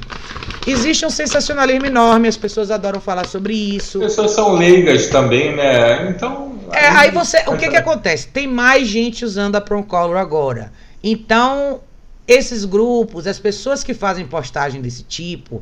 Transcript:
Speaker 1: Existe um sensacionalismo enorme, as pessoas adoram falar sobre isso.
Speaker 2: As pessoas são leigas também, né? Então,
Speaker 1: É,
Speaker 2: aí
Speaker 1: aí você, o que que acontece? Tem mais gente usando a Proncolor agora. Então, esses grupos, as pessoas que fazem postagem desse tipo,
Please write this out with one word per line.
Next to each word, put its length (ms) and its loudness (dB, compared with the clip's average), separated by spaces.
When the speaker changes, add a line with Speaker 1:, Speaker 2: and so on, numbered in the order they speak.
Speaker 1:
Existe 400 0
um 40 -2
sensacionalismo 760 0
enorme, 420 4
as 80 -2
pessoas 340 -4
adoram 300 -4
falar 260 -4
sobre 280 -6
isso. 480 -4
Speaker 2:
As 80 0
pessoas 220 0
são 240 2
leigas 500 6
também, 500 2
né? 540 2
Então, 480 -8
Speaker 1:
É, 180 2
Speaker 2:
aí 200 6
Speaker 1:
aí 40 4
você, 340 2
o 100 -2
que 140 -2
que 60 2
acontece? 520 0
Tem 180 -6
mais 400 2
gente 380 -4
usando 320 -2
a 60 2
Proncolor 560 -2
agora. 520 -2
Então, 800 0
esses 360 2
grupos, 600 0
as 120 -6
pessoas 440 -4
que 120 -6
fazem 320 -4
postagem 540 -6
desse 220 -10
tipo, 600 -12